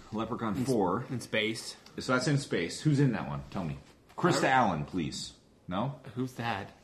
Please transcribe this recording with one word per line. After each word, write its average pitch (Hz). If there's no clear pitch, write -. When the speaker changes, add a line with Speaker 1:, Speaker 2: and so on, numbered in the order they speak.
Speaker 1:
Leprechaun 110
Speaker 2:
In 123
s-, 117
Speaker 1:
four. 110
Speaker 2:
in 120
space. 110
Speaker 1:
So 107
that's 127
in 143
space. 90
Who's 147
in 135
that 78
one? 71
Tell 98
me. 71
Krista 170
Speaker 2:
I 151
Speaker 1:
Allen, 101
please. -
No? 117
Speaker 2:
Who's 127
that? 113